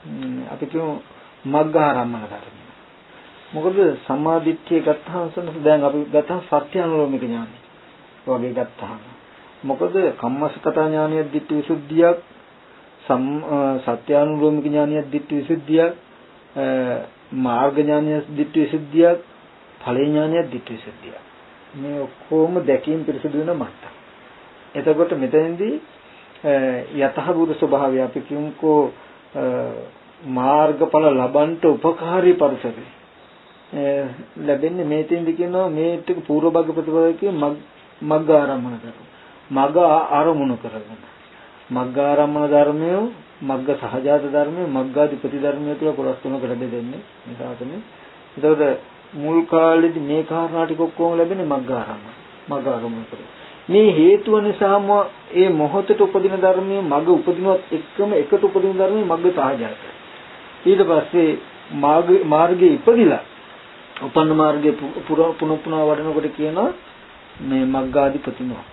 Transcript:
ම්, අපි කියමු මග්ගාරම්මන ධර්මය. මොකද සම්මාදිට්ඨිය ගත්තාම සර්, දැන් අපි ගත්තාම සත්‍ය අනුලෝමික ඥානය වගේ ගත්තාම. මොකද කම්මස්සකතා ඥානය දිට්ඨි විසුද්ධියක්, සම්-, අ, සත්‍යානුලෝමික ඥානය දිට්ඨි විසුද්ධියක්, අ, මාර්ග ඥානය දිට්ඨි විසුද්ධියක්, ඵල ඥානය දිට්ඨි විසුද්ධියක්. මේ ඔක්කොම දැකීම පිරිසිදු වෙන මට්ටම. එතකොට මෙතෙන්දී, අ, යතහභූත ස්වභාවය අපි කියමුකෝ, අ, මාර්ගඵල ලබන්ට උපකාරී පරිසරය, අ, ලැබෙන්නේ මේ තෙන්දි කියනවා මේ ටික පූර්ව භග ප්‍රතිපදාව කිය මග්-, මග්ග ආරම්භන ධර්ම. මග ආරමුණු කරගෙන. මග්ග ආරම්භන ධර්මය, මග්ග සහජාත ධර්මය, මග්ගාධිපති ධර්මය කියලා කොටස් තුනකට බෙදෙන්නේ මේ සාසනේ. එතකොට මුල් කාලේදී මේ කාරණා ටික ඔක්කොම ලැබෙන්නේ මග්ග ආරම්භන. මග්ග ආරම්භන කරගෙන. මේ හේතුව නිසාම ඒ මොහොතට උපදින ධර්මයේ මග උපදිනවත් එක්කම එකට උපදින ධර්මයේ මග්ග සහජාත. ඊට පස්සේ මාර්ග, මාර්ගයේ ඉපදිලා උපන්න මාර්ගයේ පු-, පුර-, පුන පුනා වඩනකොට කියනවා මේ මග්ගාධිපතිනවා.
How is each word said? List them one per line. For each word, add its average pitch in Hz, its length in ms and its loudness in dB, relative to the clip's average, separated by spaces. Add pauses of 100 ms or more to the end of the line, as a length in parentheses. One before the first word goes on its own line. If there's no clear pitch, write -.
ම්, 131 420 -10
අපි - 200 -10
කියමු 160 280 -6 (500)
මග්ගාරම්මන 139 800 0
ධර්මය. - 420 -18 (840)
මොකද 170 280 -2 (220)
සම්මාදිට්ඨිය 160 800 -2
ගත්තාම 165 480 -4
සර්, 175 200 -10 (100)
දැන් 151 240 4
අපි 143 240 0
ගත්තාම 151 340 0
සත්‍ය - 380 -2
අනුලෝමික 147 440 -2
ඥානය 117 340 -10 (680)
වගේ 123 300 -2
ගත්තාම. 113 480 -8 (600)
මොකද 139 340 -2 (200)
කම්මස්සකතා 147 680 -2
ඥානය 156 400 -2
දිට්ඨි 147 300 -6
විසුද්ධියක්, 160 640 0 (840)
සම්-, 135 400 -2
අ, 151 140 -2 (380)
සත්‍යානුලෝමික 147 720 2
ඥානය 147 380 0
දිට්ඨි 147 320 -6
විසුද්ධියක්, 160 580 0 (600)
අ, 135 120 -4 (640)
මාර්ග 127 480 0
ඥානය 151 500 0
දිට්ඨි 147 340 -4
විසුද්ධියක්, 156 560 2 (600)
ඵල 123 200 -4
ඥානය 151 480 0
දිට්ඨි 120 280 -12
විසුද්ධියක්. - 480 -18 (520)
මේ 143 260 -8
ඔක්කොම 160 640 0
දැකීම 151 420 0
පිරිසිදු 143 340 -4
වෙන 156 160 -2
මට්ටම. - 400 -10 (800)
එතකොට 156 420 2
මෙතෙන්දී, 165 680 -2 (580)
අ, 151 120 0 (480)
යතහභූත 160 540 0
ස්වභාවය 139 480 0
අපි 127 200 -4
කියමුකෝ, 151 680 0 (400)
අ, 135 120 -6 (800)
මාර්ගඵල 151 880 2
ලබන්ට 143 540 0
උපකාරී 165 720 2
පරිසරය, 131 500 -2 (840)
අ, 147 140 -6 (540)
ලැබෙන්නේ 156 480 0
මේ 151 180 0
තෙන්දි 165 300 -2
කියනවා 180 360 -2
මේ 165 280 -2
ටික 175 240 -4
පූර්ව 151 300 2
භග 160 180 2
ප්‍රතිපදාව 165 460 2
කිය 196 160 -2
මග්-, 147 320 -2 (380)
මග්ග 156 300 -2
ආරම්භන 135 440 0
ධර්ම. 113 320 -18 (420)
මග 139 260 0 (340)
ආරමුණු 143 480 0
කරගෙන. 110 440 -14 (680)
මග්ග 127 320 -4
ආරම්භන 147 480 2
ධර්මය, 147 440 2 (480)
මග්ග 135 280 -6 (100)
සහජාත 131 480 0
ධර්මය, 147 420 -2
මග්ගාධිපති 135 680 -2
ධර්මය 143 380 -4
කියලා 151 200 -2
කොටස් 131 260 -4
තුනකට 131 320 -6
බෙදෙන්නේ 120 480 -8 (180)
මේ 120 160 -18
සාසනේ. 123 440 -12 (520)
එතකොට 151 300 2 (500)
මුල් 156 340 0
කාලේදී 165 560 4
මේ 147 220 -2
කාරණා 165 420 -4
ටික 160 140 -6
ඔක්කොම 165 380 0
ලැබෙන්නේ 175 280 0
මග්ග 135 260 -4
ආරම්භන. 107 420 -8 (320)
මග්ග 135 220 -6
ආරම්භන 113 380 -6
කරගෙන. - 240 -18 (360)
මේ 208 260 6
හේතුව 196 480 6
නිසාම 202 500 2 (420)
ඒ 185 200 4
මොහොතට 180 500 2
උපදින 190 360 2
ධර්මයේ 190 460 2
මග 151 260 0
උපදිනවත් 180 600 2
එක්කම 202 440 -4
එකට 190 300 2
උපදින 190 320 2
ධර්මයේ 190 300 0
මග්ග 170 240 0
සහජාත. 135 520 -2 (800)
ඊට 190 200 4
පස්සේ 160 580 2 (340)
මාර්ග, 151 360 2 (160)
මාර්ගයේ 170 480 4
ඉපදිලා 202 500 4 (760)
උපන්න 156 360 0
මාර්ගයේ 151 400 2
පු-, 139 280 -8
පුර-, 160 320 2
පුන 156 240 -2
පුනා 156 280 -2
වඩනකොට 151 460 -2
කියනවා 160 380 -2 (680)
මේ 131 280 -2
මග්ගාධිපතිනවා. 131 1080 -2